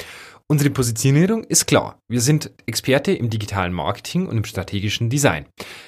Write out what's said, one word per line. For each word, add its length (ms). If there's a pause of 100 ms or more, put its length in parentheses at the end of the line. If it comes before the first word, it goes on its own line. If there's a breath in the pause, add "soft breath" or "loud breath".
(480 loud breath)
Unsere 220
Positionierung 720
ist 220
klar. 320 (100)
Wir 120
sind 320 (140)
Experte 460
im 180
digitalen 420
Marketing 560
und 80
im 80
strategischen 680
Design. 360 (420 loud breath)